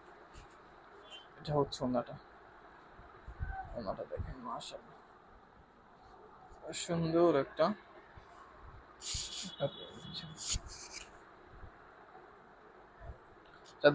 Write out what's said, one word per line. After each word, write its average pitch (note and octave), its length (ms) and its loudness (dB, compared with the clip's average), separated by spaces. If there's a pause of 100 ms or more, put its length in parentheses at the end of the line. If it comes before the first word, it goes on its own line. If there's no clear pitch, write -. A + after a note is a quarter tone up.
(1400)
এটা D3+ 200 -2
হচ্ছে C#3+ 240 2
ওড়নাটা, B2 300 2 (1600)
ওড়নাটা - 360 -2
দেখেন - 240 -4 (100)
মাশাআল্লাহ - 500 -8 (1900)
সুন্দর E3+ 460 8 (140)
একটা। - 200 4 (4000)
আচ্ছা, - 280 8